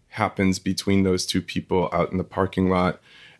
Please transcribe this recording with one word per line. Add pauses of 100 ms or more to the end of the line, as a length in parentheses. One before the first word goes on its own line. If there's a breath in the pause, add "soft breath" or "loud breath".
happens
between
those
two
people
out
in
the
parking
lot, (400 soft breath)